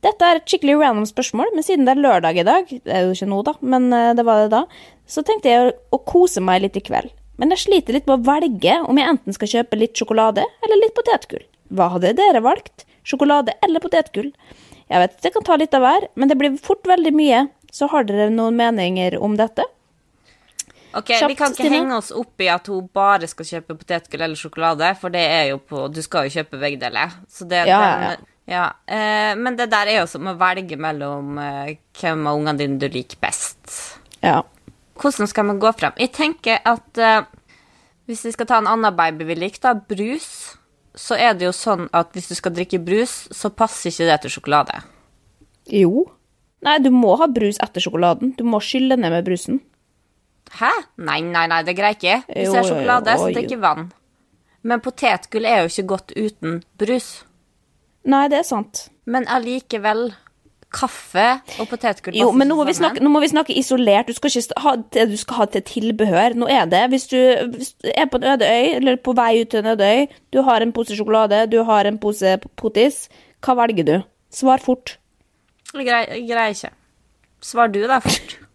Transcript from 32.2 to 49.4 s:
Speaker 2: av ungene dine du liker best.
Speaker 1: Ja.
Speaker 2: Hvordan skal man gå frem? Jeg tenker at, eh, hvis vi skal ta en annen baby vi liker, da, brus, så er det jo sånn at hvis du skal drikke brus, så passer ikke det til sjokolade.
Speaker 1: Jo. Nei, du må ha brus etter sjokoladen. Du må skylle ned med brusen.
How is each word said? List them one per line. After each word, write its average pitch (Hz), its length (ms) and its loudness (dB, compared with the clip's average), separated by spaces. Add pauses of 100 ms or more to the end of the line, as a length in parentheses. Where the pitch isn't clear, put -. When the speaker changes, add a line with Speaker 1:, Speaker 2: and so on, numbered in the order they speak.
Speaker 2:
av 147 80 0
ungene 151 220 -2
dine 139 200 -4
du 139 120 -4
liker 127 320 -10
best. - 760 -10 (220)
Speaker 1:
Ja. 156 200 2 (580)
Speaker 2:
Hvordan 269 300 -2
skal 208 160 -2
man 202 180 -4
gå 220 100 4
frem? - 240 -4
Jeg 254 140 -2
tenker 302 540 -4
at, 226 320 -2
eh, 220 260 4 (840)
hvis 226 180 -10
vi 233 80 -6
skal 233 100 -6
ta 240 140 2
en 220 80 0
annen 220 260 2
baby 165 300 -2
vi 165 120 -4
liker, 175 280 -8
da, 247 100 4
brus, 214 840 -8 (360)
så - 240 -4
er 233 220 4
det 180 80 -2
jo 180 80 -2
sånn 180 380 -2
at 170 180 0
hvis 180 160 -12
du 180 80 -10
skal 180 160 -4
drikke 175 320 -4
brus, 208 480 -4
så - 180 -6
passer - 400 -4
ikke 165 220 0
det 151 100 2
til 214 140 -10
sjokolade. - 480 -2 (840)
Speaker 1:
Jo. 208 440 2 (500)
Nei, 302 180 2
du 269 120 4
må 247 260 6
ha 330 140 4
brus 214 320 0
etter - 180 -8
sjokoladen. 175 560 0
Du 240 60 -6
må 226 180 0
skylle 262 380 0
ned 180 160 0
med 170 100 0
brusen. 185 360 -4 (880)